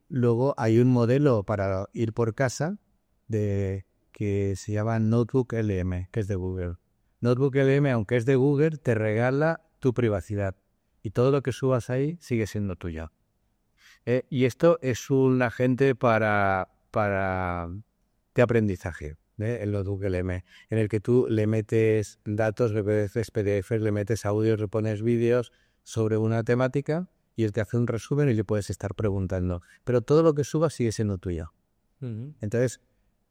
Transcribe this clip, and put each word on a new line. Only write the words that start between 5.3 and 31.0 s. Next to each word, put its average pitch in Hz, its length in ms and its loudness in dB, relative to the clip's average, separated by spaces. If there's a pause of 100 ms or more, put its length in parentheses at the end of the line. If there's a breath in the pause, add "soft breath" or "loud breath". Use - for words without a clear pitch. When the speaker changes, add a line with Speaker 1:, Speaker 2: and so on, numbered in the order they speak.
Speaker 1:
L 107 260 0
M, 90 320 -4
que 117 100 -4
es 98 60 -4
de 101 80 -4
Google. 92 420 -6 (440)
Notebook 123 340 0
L 135 220 4
M, 143 160 2
aunque 117 240 0
es 113 100 0
de 135 80 4
Google, 147 440 2
te 117 180 0
regala 123 640 0 (160)
tu 127 160 0
privacidad. 101 640 -2 (440)
Y 107 100 -8
todo 123 200 2
lo 139 140 2
que 123 80 -2
subas 131 380 -2
ahí 143 300 -2
sigue 110 280 -2
siendo 101 260 -6
tuyo. 80 380 -10 (920 soft breath)
Eh, 123 260 0
y 127 160 2
esto 165 360 2
es 131 280 -4
un 131 320 4
agente 127 520 2
para 107 800 2 (220)
para, 92 760 -2 (680)
de 123 60 6
aprendizaje, 95 720 0 (220)
¿eh? 110 240 -4
El 104 100 -2
Notebook 98 320 -4
L 95 120 -2
M, 90 280 -4 (260 loud breath)
en 110 80 0
el 107 100 2
que 107 120 -2
tú 120 280 2
le 107 200 0
metes 110 760 0
datos, 110 460 -2
le 107 140 -2
metes 104 480 -2
P 110 100 -2
D 101 220 0
Fs, 113 160 -2
le 107 100 0
metes 104 340 -2
audios, 107 360 0
le 104 80 -4
pones 107 340 -4
vídeos 117 480 0 (320)
sobre 110 360 -2
una 113 260 0
temática 131 640 -2 (260)
y 110 80 -2
él 107 80 2
te 110 100 -2
hace 107 160 -4
un 120 120 0
resumen 139 400 -2
y 120 60 2
le 107 100 0
puedes 104 260 -2
estar 98 240 -8
preguntando. 92 640 -2 (220 soft breath)
Pero 120 200 0
todo 151 200 4
lo 160 120 4
que 143 100 -2
subas 156 280 -2
sigue 113 200 -2
siendo 101 260 -2